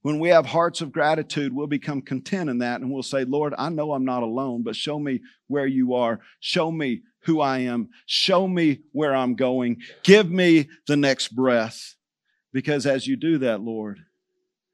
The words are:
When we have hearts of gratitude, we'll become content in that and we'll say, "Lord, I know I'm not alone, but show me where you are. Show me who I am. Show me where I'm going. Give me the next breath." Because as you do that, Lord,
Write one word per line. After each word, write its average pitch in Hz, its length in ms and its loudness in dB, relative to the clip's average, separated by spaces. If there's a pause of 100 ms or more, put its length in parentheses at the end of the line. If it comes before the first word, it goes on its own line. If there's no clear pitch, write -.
When 151 180 -2
we 165 120 2
have 160 160 8
hearts 170 340 0
of 156 100 -8
gratitude, 151 600 0
we'll 143 160 -4
become 143 340 -4
content 147 480 -4
in 120 80 -2
that 120 220 -2
and 127 100 -6
we'll 135 140 -6
say, 135 200 -2
"Lord, 143 320 -2
I 135 120 -4
know 151 240 -4
I'm 131 120 -2
not 123 200 -2
alone, 120 380 -4
but 113 120 -4
show 151 240 -6
me 135 240 -4 (240)
where 139 200 -2
you 131 280 0
are. 117 260 0 (200)
Show 165 320 -2
me 143 320 -4 (160)
who 160 200 0
I 135 180 0
am. 123 300 -4 (160)
Show 190 440 2
me 170 420 2
where 143 240 0
I'm 127 220 0
going. 123 440 0 (220)
Give 196 280 8
me 170 380 4 (180)
the 147 100 0
next 139 320 0
breath." 117 640 -2 (560)
Because 135 340 -2
as 135 220 0
you 135 100 -2
do 156 220 0
that, 117 220 -2
Lord, 107 440 -8 (680)